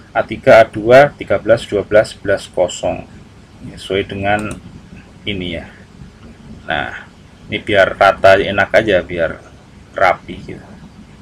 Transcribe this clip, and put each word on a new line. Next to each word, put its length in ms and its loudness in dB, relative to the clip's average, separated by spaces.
A 160 -4
tiga, 320 4
A 80 6
dua, 480 4
tiga 240 -4
belas, 240 0
dua 240 -4
belas, 240 2
sebelas, 400 -6
kosong. 560 -6
Ini 160 -18
sesuai 240 -4
dengan 480 -4
ini 320 -8
ya. 100 -12
Nah, 400 -8
ini 160 -8
biar 320 2
rata, 400 4
enak 480 0
aja, 160 2
biar 400 -6
rapi 480 -2
gitu. 240 -18